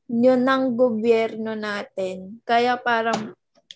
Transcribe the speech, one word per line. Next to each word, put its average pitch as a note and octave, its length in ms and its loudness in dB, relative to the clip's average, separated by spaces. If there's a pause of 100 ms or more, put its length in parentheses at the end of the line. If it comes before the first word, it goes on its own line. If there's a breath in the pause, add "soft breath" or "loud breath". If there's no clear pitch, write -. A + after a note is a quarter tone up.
yun B3 340 4
ng C4 320 2
gobyerno A3+ 800 0
natin. G3+ 880 -8
Kaya A#3+ 360 2
parang, A3+ 560 -2 (420)